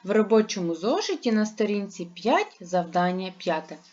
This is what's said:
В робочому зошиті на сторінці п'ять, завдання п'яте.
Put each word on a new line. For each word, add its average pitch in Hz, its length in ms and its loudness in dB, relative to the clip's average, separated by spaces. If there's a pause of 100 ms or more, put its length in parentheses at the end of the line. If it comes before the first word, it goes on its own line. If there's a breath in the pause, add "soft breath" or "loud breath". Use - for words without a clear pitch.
В 185 60 -8
робочому 214 640 2
зошиті 254 580 0
на 214 140 4
сторінці 202 580 -4
п'ять, 302 560 0
завдання 180 760 -2
п'яте. 160 380 -4 (160)